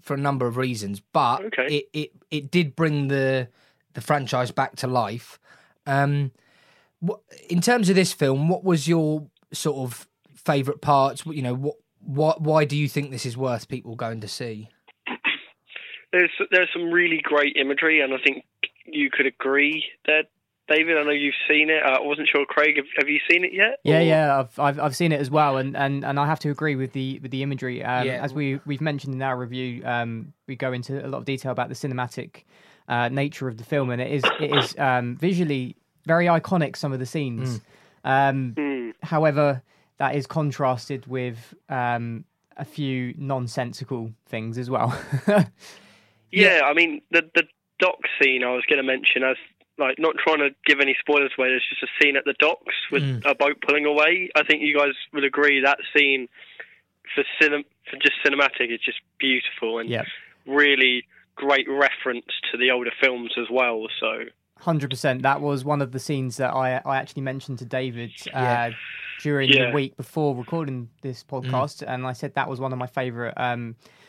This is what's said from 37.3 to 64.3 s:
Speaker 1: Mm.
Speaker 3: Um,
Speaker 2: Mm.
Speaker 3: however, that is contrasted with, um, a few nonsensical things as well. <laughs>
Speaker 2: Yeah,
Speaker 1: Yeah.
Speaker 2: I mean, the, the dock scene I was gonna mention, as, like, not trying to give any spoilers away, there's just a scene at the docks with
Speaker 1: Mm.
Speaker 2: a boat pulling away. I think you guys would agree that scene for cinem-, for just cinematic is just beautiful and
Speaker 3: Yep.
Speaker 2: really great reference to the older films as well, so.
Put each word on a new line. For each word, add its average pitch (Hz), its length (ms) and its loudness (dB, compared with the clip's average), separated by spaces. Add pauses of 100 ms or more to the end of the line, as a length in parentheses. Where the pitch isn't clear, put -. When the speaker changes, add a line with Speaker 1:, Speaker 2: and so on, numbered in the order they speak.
Speaker 1:
Mm. 135 240 4
Speaker 3:
Um, 131 280 -2
Speaker 2:
Mm. 135 360 -4 (100)
Speaker 3:
however, 147 600 2 (360)
that 135 160 0
is 139 120 -4
contrasted 135 800 -2
with, 123 440 -8 (160)
um, 120 560 -4 (320)
a - 80 -12
few 131 540 -6
nonsensical 123 920 -6 (140)
things 113 300 -8
as 123 140 -6
well. 120 280 0 (280)
<laughs> 202 240 6 (840)
Speaker 2:
Yeah, 190 260 6
Speaker 1:
Yeah. - 60 6
Speaker 2:
I 143 100 4
mean, 160 280 2 (100)
the, 170 100 6 (140)
the 165 80 6 (340)
dock 185 200 2 (220)
scene 131 220 4
I 123 100 0
was 123 160 -2
gonna 139 140 4
mention, 131 400 2
as, 131 140 2 (420)
like, 131 200 0
not 160 200 2
trying 156 200 4
to 143 120 2 (160)
give 139 140 6
any 135 180 2
spoilers 143 400 2
away, 127 120 2
there's 127 200 0
just - 140 -8
a - 20 -6 (160)
scene 143 140 6
at 135 80 0
the 139 160 0
docks - 340 2 (160)
with 143 140 2
Speaker 1:
Mm. 127 260 -2
Speaker 2:
a 139 40 2
boat 143 320 2
pulling 147 200 2
away. 160 480 4
I 151 80 4
think 151 200 2
you 147 140 2
guys 143 180 2 (180)
would 143 120 -2
agree 139 360 4
that 139 180 4 (180)
scene 135 320 2 (880)
for 143 80 2 (180)
cinem-, 147 240 2 (240)
for - 100 -12
just 139 160 2 (100)
cinematic 139 500 2
is 113 100 -6
just - 140 -4 (200)
beautiful 123 600 -2
and 113 100 -6
Speaker 3:
Yep. 117 180 -4 (400)
Speaker 2:
really 135 580 4 (320)
great 139 340 2
reference 135 560 0 (240)
to - 80 -4
the 127 140 4
older 123 280 -2
films 123 380 0
as 120 100 -4
well, 117 380 0 (140)
so. 113 240 -4 (340)